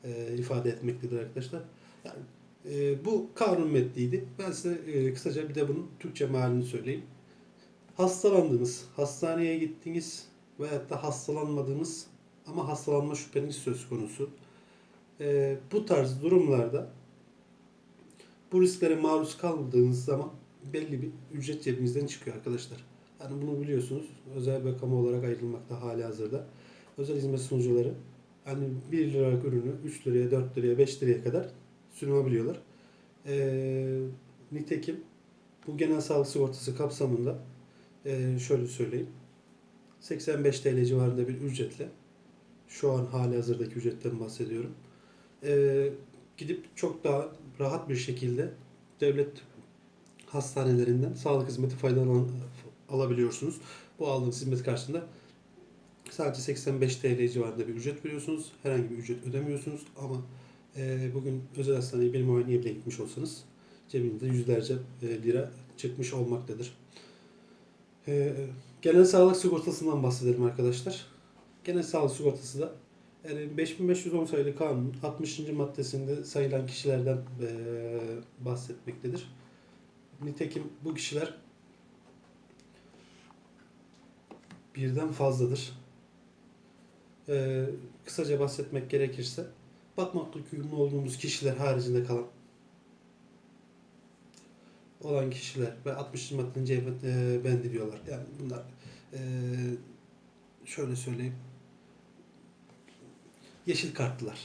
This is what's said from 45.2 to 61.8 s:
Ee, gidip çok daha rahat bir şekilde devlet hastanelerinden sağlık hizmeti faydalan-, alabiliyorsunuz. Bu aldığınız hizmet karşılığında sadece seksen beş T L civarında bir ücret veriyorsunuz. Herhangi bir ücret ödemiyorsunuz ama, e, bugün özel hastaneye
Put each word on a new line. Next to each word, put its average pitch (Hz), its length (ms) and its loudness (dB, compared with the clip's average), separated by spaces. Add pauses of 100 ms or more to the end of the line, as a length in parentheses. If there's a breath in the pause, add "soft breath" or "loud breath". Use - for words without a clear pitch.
Ee, 139 500 4 (440)
gidip - 400 -6
çok - 280 -4
daha 143 240 2 (320)
rahat 143 280 -2
bir 131 80 0
şekilde 123 540 -2 (500)
devlet 143 320 2 (920)
hastanelerinden 127 880 2
sağlık 135 340 0
hizmeti 127 280 -2
faydalan-, 127 520 4 (600)
alabiliyorsunuz. 131 720 0 (380 loud breath)
Bu 151 100 -2
aldığınız 127 320 0
hizmet 127 220 0
karşılığında 143 440 -2 (1040 loud breath)
sadece 131 320 -4
seksen 135 380 -2
beş 127 160 4
T 120 220 2
L 120 100 4
civarında 113 400 -2
bir 113 60 -4
ücret 135 300 -6
veriyorsunuz. 156 480 -4 (100)
Herhangi 123 280 0
bir 117 80 -6
ücret 120 280 -6
ödemiyorsunuz 143 600 -4 (120)
ama, 131 240 -6 (540 loud breath)
e, 131 380 -2
bugün 131 280 -2 (140)
özel 135 180 2
hastaneye 123 380 2